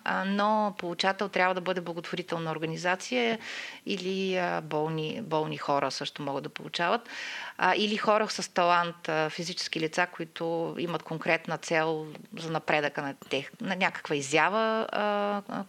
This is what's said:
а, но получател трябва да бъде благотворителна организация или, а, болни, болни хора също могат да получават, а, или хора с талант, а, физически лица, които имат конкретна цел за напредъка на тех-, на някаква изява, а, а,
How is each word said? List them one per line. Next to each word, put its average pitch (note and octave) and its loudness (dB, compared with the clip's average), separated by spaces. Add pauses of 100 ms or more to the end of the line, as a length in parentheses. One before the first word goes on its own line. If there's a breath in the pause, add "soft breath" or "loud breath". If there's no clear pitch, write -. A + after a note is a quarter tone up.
а, F#3+ 0
но G3+ 2
получател F#3+ 0
трябва F#3 4
да F#3 -2
бъде F3+ 0
благотворителна E3+ -4
организация F3+ 0 (460 loud breath)
или, F#3+ 0
а, F3 0
болни, D#3 -2
болни D#3 0
хора C#3+ 2
също - -6
могат C#3 -4
да D3 -8
получават, F3 -2 (480 loud breath)
а, F#3 6
или G#3 0
хора G#3+ 4
с - -6
талант, F3 2
а, D#3 2
физически E3 -4
лица, D#3+ 0
които E3 -4
имат E3+ -2
конкретна E3 0
цел D#3+ 0 (320)
за D#3+ -6
напредъка D3+ 2
на C#3 -4 (160)
тех-, C#3 -2 (100)
на F#3+ -2
някаква F3+ 0
изява, F3+ 2
а, - 0 (480)
а, G3 -4